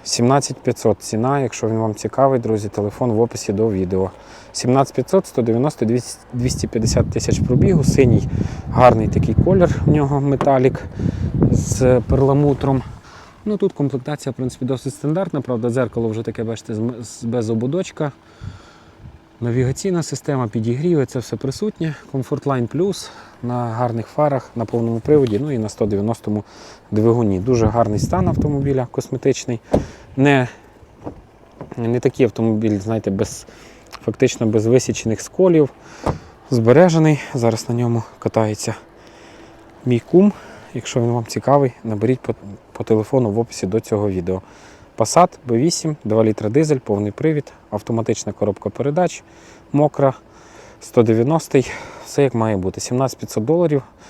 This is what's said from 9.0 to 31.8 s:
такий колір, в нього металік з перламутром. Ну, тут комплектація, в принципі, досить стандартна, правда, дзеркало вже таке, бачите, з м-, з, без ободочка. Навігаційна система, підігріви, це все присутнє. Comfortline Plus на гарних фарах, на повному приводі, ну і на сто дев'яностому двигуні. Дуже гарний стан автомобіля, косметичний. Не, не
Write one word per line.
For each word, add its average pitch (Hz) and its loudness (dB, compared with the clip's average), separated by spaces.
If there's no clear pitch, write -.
такий - 0
колір, 175 4
в - 6
нього 147 2
металік 135 2
з 127 2
перламутром. 135 2
Ну, 208 -2
тут 196 0
комплектація, 139 -6
в - -12
принципі, 131 -6
досить 127 -6
стандартна, 160 -4
правда, 120 -4
дзеркало 117 -2
вже 110 -6
таке, 110 -8
бачите, 113 -8
з 107 -4
м-, 117 -4
з, - -14
без 117 -2
ободочка. 139 -4
Навігаційна 131 -2
система, 131 -4
підігріви, 127 0
це - -8
все 113 -6
присутнє. 160 -6
Comfortline 131 -2
Plus 180 -4
на 123 -4
гарних 113 -2
фарах, 143 -2
на 117 -4
повному 117 -2
приводі, 131 2
ну 147 -4
і 123 -2
на 110 -4
сто - -2
дев'яностому 104 -2
двигуні. 107 2
Дуже 113 2
гарний 107 2
стан 180 0
автомобіля, 139 -2
косметичний. 127 -4
Не, 135 2
не 120 -2